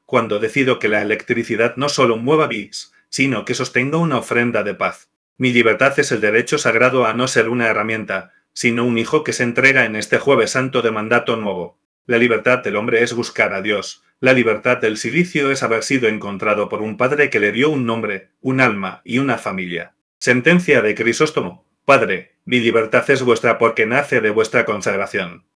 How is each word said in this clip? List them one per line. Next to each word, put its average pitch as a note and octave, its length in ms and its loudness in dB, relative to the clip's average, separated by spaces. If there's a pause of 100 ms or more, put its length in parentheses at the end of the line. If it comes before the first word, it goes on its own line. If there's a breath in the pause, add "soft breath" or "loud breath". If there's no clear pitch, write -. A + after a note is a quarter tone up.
cuando A2 320 -2
decido A#2+ 400 0
que - 100 -4
la G#2 140 0
electricidad A2+ 720 -2
no C#3 140 -4
solo A#2+ 280 2
mueva D3 300 0
bits, A2 460 -10 (160)
sino A#2 360 -2
que B2 100 -4
sostenga C3+ 440 -2
una D#3 200 0
ofrenda A#2 440 0
de G2+ 120 -4
paz. - 340 -6 (280)
Mi B2+ 160 0
libertad A#2+ 460 4
es C3+ 140 2
el G#2+ 80 -2
derecho A2+ 380 0
sagrado B2 480 2
a A2 80 0
no B2+ 120 -2
ser A2+ 220 2
una A#2+ 180 0
herramienta, G#2+ 680 -4 (200 soft breath)
sino A#2+ 320 -2
un A#2 140 0
hijo D3+ 260 -2
que A#2+ 80 -4
se B2+ 100 -2
entrega B2+ 420 2
en G#2+ 120 -4
este A2 220 -2
Jueves A#2+ 340 2
Santo C3 280 -2
de A2+ 120 0
mandato A2+ 440 0
nuevo. F#2+ 420 -6 (280)
La A#2+ 120 2
libertad A#2+ 420 2
del G2+ 160 -4
hombre A#2 260 0
es A#2+ 120 -2
buscar A2 380 -2
a G2 100 -6
Dios. G#2 400 -4 (160)
La C3 140 4
libertad B2 460 2
del A2 180 -2
silicio D3 540 -2
es C3+ 120 -2
haber A2+ 200 0
sido B2 260 0
encontrado G2+ 600 -2
por G#2+ 120 -6
un G#2+ 160 -6
padre C3+ 320 2
que G#2+ 120 0
le G#2 120 2
dio C3 180 2
un C3 160 -2
nombre, A2 440 -6 (100)
un C3 200 -2
alma G2+ 440 -2
y A#2 140 -4
una C3+ 180 -2
familia. F2+ 580 -8 (240)
Sentencia C3+ 640 4
de G#2+ 140 2
Crisóstomo. A#2 720 -2 (160)
Padre, G#2+ 600 2
mi B2 160 0
libertad A2+ 500 2
es C3 120 2
vuestra A#2 360 2
porque A2+ 260 2
nace B2 360 0
de G#2+ 100 0
vuestra A2 340 0
consagración. G2 800 -4 (140)